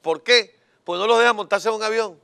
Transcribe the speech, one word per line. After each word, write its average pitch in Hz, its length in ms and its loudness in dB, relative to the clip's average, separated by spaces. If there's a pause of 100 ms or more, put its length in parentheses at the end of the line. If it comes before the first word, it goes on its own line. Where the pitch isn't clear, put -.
¿Por 160 220 -4
qué? 233 340 0 (280)
Pues 175 140 -6
no 196 80 -2
los 233 120 4
dejan 233 180 4
montarse 202 320 -2
en 226 60 -2
un 214 80 -8
avión. 220 420 -4